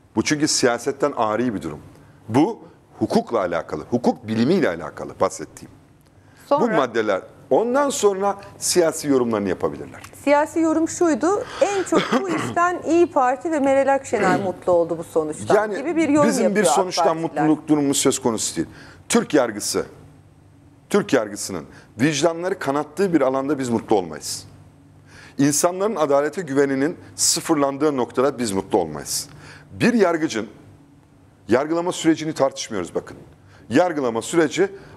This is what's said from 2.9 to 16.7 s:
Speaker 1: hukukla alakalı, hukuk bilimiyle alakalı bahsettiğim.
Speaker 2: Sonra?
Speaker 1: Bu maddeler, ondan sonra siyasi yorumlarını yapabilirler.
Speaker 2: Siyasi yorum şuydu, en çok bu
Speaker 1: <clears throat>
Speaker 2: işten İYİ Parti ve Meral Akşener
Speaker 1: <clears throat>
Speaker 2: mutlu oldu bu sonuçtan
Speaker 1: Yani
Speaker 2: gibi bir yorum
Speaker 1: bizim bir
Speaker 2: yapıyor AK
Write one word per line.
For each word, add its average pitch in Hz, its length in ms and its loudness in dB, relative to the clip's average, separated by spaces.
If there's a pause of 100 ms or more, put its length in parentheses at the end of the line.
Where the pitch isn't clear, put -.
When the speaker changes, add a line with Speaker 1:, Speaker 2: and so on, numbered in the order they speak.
Speaker 1:
hukukla 165 400 0
alakalı, 85 520 -4
hukuk 120 380 -2
bilimiyle 117 400 2
alakalı 76 520 -8
bahsettiğim. - 520 -4 (760)
Speaker 2:
Sonra? 285 120 2 (120)
Speaker 1:
Bu 220 40 0
maddeler, 110 460 0 (280)
ondan 247 400 2
sonra 196 460 0 (220)
siyasi 160 500 0
yorumlarını 117 400 2
yapabilirler. 73 540 -6 (220)
Speaker 2:
Siyasi 294 360 2
yorum 320 280 0
şuydu, 339 560 0 (160)
en 392 220 0
çok - 200 0 (180)
bu 381 80 -6
Speaker 1:
<clears throat> 320 80 -2
Speaker 2:
işten 349 500 -2
İYİ 339 260 4
Parti 269 400 0
ve 302 80 0
Meral 269 340 2
Akşener 208 460 0
Speaker 1:
<clears throat> 202 40 -4
Speaker 2:
mutlu 180 280 -2
oldu 170 260 2
bu 165 60 -10
sonuçtan 156 500 -2
Speaker 1:
Yani 208 220 2
Speaker 2:
gibi 285 200 -4
bir 302 120 2
yorum 285 200 4
Speaker 1:
bizim 233 140 0
bir 214 60 4
Speaker 2:
yapıyor 202 180 2
AK 156 80 4